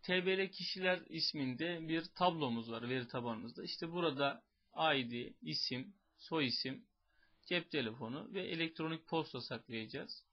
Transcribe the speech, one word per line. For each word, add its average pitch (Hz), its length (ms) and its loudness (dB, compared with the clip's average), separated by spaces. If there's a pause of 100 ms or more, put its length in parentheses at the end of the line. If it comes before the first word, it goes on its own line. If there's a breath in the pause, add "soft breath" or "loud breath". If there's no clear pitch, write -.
T 185 240 4
B 190 120 4
L 190 120 2
kişiler 185 580 2
isminde 160 800 -2
bir 165 160 2
tablomuz 135 680 2
var 117 180 -4
veri 127 200 0
tabanımızda. 120 560 -4
İşte 165 280 -6
burada 139 520 2 (500)
I 123 160 2
D, 120 320 -6
isim, 147 540 -2 (220)
soy 156 280 2
isim, 131 400 -2 (600 soft breath)
cep 175 240 0
telefonu 127 640 -2
ve 185 80 -2
elektronik 160 640 -2
posta 151 340 0
saklayacağız. 117 920 -8